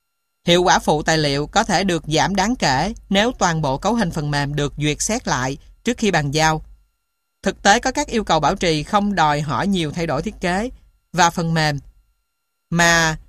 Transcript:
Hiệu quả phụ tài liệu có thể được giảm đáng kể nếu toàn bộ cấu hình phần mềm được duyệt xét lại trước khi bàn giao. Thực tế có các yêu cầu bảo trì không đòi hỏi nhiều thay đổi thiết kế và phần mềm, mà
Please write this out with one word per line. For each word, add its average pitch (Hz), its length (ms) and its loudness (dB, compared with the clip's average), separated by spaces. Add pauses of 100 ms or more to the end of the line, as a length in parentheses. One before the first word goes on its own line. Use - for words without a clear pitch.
(460)
Hiệu 175 160 4
quả 175 160 4
phụ 165 240 0
tài 160 160 2
liệu 147 280 -2
có - 180 0
thể 185 200 0
được 175 220 -2
giảm 151 280 0
đáng 196 220 0
kể 160 380 0 (140)
nếu 208 300 2
toàn 165 240 0
bộ 139 160 -2
cấu 233 160 -2
hình 208 160 0
phần 147 200 -4
mềm 143 240 -2
được 147 220 -2
duyệt 147 260 -2
xét 220 260 -4
lại 135 300 -4 (260)
trước 247 140 0
khi 208 120 0
bàn 151 200 0
giao. 156 320 0 (800)
Thực - 200 -4
tế 202 160 6
có 262 140 -2
các 294 140 -2
yêu 220 180 -2
cầu 165 160 2
bảo 151 140 2
trì 160 280 0
không 202 320 -2
đòi 151 260 2
hỏi 139 260 -2
nhiều 175 260 -2
thay 165 140 -6
đổi 151 160 -2
thiết 208 180 -8
kế 190 300 -4 (420)
và 170 180 4
phần 165 240 -2
mềm, 151 240 0 (920)
mà 165 480 2 (100)